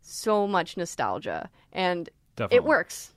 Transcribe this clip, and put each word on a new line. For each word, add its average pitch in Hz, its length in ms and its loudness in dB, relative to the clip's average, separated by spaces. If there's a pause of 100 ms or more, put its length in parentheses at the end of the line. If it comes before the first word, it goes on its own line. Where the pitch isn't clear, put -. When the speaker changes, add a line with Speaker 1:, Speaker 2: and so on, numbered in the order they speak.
Speaker 1:
so 208 460 0
much 180 300 0
nostalgia, 98 720 -4 (240)
and 180 360 -2 (260)
Speaker 2:
Definitely. 117 220 2
Speaker 1:
it 247 60 6
works. - 540 0